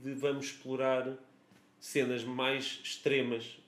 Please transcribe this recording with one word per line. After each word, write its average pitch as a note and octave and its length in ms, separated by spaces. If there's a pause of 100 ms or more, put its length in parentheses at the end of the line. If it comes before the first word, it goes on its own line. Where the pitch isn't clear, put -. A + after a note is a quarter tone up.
de C3+ 100
vamos C#3 340
explorar C3 720 (600)
cenas B2 460
mais C3 580
extremas B2 720 (100)